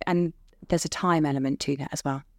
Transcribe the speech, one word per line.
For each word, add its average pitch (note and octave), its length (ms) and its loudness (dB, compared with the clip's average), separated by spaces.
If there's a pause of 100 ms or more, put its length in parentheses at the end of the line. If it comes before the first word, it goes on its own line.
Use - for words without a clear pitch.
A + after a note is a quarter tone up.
and F3 260 2 (360)
there's F3 160 2
a D#3+ 40 -4
time E3 360 2
element C#3 360 0
to C#3+ 160 -2
that C#3 160 -6
as - 120 -6
well, C3+ 180 -2 (160)